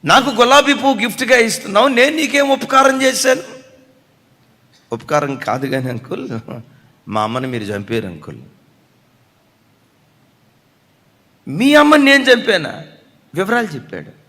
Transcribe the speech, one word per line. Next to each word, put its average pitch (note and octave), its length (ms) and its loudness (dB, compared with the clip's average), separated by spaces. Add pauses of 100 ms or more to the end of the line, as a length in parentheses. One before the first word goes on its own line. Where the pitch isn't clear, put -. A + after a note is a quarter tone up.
"నాకు A#3+ 240 2
గులాబీ C4 440 4
పువ్వు B3+ 280 0
గిఫ్ట్గా B3 360 0
ఇస్తున్నావు, A3+ 500 0
నేను C4+ 280 2
నీకేం C#4+ 340 0
ఉపకారం C4+ 520 2
చేశాను?" C4 400 0 (1500)
"ఉపకారం C#3+ 420 -4
కాదు C3 320 -6
కానీ C3 220 -4
అంకుల్, - 400 -10 (800)
మా G#2+ 160 -2
అమ్మని B2+ 240 -4
మీరు A#2+ 160 -8
చంపారు G#2 420 -6
అంకుల్." D#2 320 -16 (3000)
"మీ A3+ 280 2
అమ్మని D4 280 6
నేను C#4 200 4
చంపానా?" A3 600 0 (520)
వివరాలు G#3+ 320 -2
చెప్పాడు. G#2+ 440 -14 (180)